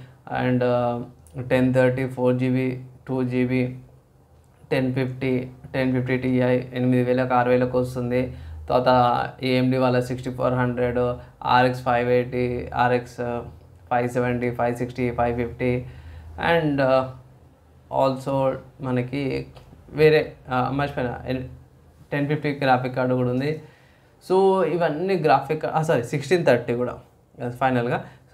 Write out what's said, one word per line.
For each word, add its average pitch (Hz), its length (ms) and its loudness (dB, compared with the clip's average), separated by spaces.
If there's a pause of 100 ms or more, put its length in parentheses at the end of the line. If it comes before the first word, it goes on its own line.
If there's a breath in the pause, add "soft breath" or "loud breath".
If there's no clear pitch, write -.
(460 loud breath)
and, 123 180 2
uh, 123 840 -2
ten 127 240 4
thirty, 127 340 2
four 127 280 2
జీబీ, 127 480 0 (240)
టూ 131 160 -2
జీబీ, 127 540 0 (920)
టెన్ 131 220 0
ఫిఫ్టీ, 127 560 -2 (240)
టెన్ 131 200 0
ఫిఫ్టీ 127 240 0
టీఐ 127 440 2 (120)
ఎనిమిది 127 300 2
వేలకు, 127 300 0
ఆరు 123 160 4
వేలకు 123 280 2
వస్తుంది. 127 600 -2 (300 loud breath)
తర్వాత 127 220 2 (540)
ఏఎండీ 127 340 2
వాళ్ళ 123 220 2
సిక్స్టీ 127 320 -4
ఫోర్ 127 220 -2
హండ్రెడ్, 123 640 0 (260 loud breath)
ఆర్ఎక్స్ 127 400 2
ఫైవ్ 123 280 2
ఎయిటీ, 123 640 -2
ఆర్ఎక్స్ 123 680 -2 (480)
ఫైవ్ 123 200 0
సెవెంటీ, 123 420 -2
ఫైవ్ 120 240 -2
సిక్స్టీ, 123 360 -4
ఫైవ్ 120 260 -2
ఫిఫ్టీ. 123 480 -2 (720 loud breath)
And, 147 260 0
uh, 131 220 4 (920)
also 135 580 0 (260)
మనకి 131 680 -4 (420)
వేరే, 151 460 4 (120)
uh, 127 240 -2
మర్చిపోయినా, 135 560 -4
ఎన్-, 127 200 -4 (640)
టెన్ 143 160 -2
ఫిఫ్టీ 147 360 -2
గ్రాఫిక్ 127 320 2
కార్డు 127 180 0
కూడా 123 160 0
ఉంది. 143 340 -2 (680 loud breath)
So, 190 340 4
ఇవన్నీ 175 500 0
గ్రాఫిక్, 151 500 2
ఆ, 160 160 0
sorry, 156 220 2
సిక్స్టీన్ 156 420 0
థర్టీ 120 280 4
కూడా 120 240 -4 (520)
ఫైనల్గా. 127 560 0 (280 loud breath)